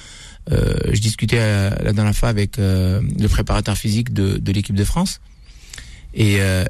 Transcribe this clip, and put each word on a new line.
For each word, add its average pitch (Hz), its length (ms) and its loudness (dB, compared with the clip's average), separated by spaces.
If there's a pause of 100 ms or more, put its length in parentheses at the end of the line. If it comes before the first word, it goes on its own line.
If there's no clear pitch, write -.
(500)
euh, - 240 2 (180)
je 110 80 2
discutais, 110 380 0
euh, 104 320 2 (120)
la - 100 0
dernière 104 240 2
fois 120 140 2
avec, 104 280 -2
euh, 92 420 2 (160)
le 104 120 2
préparateur 101 500 0
physique 113 340 -2
de, 98 260 0
de 101 140 -2
l'équipe 101 220 -2
de 98 80 2
France 170 380 0 (960)
et, 101 260 2
euh, 95 300 0